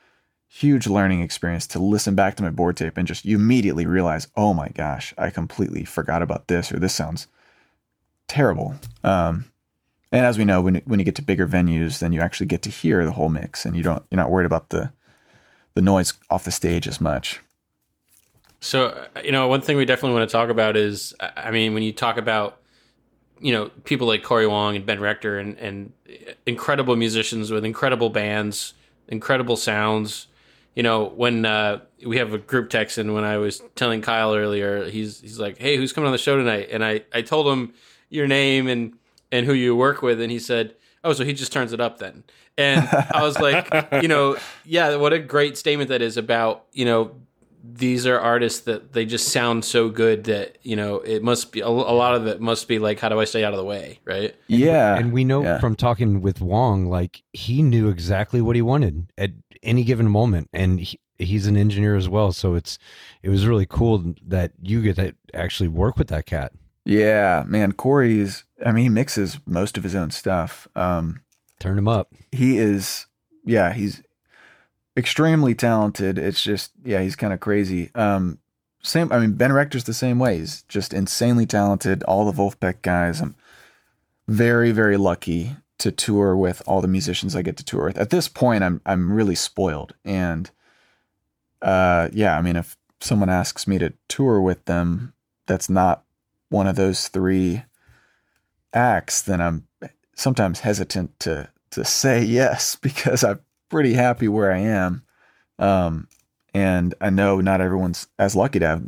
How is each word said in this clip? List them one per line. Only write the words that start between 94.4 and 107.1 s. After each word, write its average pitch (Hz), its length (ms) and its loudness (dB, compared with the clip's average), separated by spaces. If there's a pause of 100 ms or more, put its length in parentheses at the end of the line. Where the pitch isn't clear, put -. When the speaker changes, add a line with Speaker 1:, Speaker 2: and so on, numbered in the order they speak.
Speaker 1:
with 92 240 0
them, 87 480 -2 (340)
that's 92 220 -2
not 92 360 2 (440)
one 98 180 0
of 95 100 0
those 95 320 0
three 92 560 0 (1080)
acts, 117 480 2
then 92 220 -2
I'm 85 240 -2 (480)
sometimes 110 460 0
hesitant 95 600 -4
to, 76 300 -6 (220)
to - 120 -6
say 123 380 2
yes 123 540 0
<laughs> - 40 -20
because - 420 0
I'm 101 180 0 (280)
pretty 147 260 2
happy 120 340 2
where 104 240 2
I 92 80 2
am. 95 420 0 (560)
Um, 90 500 0 (460)
and 90 480 2
I 104 80 0